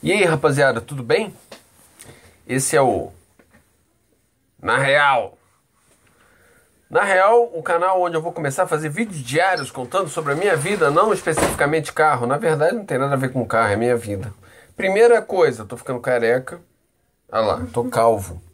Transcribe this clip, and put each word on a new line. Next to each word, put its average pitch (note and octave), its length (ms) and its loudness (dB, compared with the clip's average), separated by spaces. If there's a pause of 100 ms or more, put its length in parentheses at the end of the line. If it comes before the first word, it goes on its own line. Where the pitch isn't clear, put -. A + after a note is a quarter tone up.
E D#3 100 -2
aí, G3 120 2
rapaziada, C#3+ 560 2
tudo C3+ 220 -12
bem? F#3 320 -2 (1120)
Esse C3+ 300 -2
é C#3+ 60 6
o G#2+ 280 0 (1500)
Na A2+ 180 0
Real. C#3 580 2 (1500)
Na F3+ 140 2
Real, G3+ 500 4
o E3 100 -8
canal F3+ 380 0
onde E3+ 160 0
eu D#3+ 60 -2
vou E3 100 -8
começar D3+ 300 -4
a F3+ 60 0
fazer D#3 200 -4
vídeos F#3 320 -6
diários D3+ 520 -2
contando D3+ 360 -4
sobre D3 240 -4
a C#3+ 40 -2
minha F#3 200 2
vida, D#3+ 340 0
não G3 220 4
especificamente D#3 800 -2
carro. C#3+ 340 2
Na C3 120 0
verdade, D#3 380 0
não G#3 80 -8
tem C3+ 140 -4
nada C#3 160 0
a C3 40 0
ver C3 140 -4
com B2+ 120 -2
carro, A2 280 0
é G2+ 40 0
minha A#2+ 200 0
vida. G2+ 360 -8 (440)
Primeira G#3+ 440 4
coisa, D3+ 420 0
eu G2+ 40 -12
tô A#2 100 -12
ficando B2 240 -8
careca. B2+ 600 0 (680)
Ah A2 100 -2
lá, F2+ 320 -2
tô A#2+ 120 -2
calvo. A#2 560 0 (140)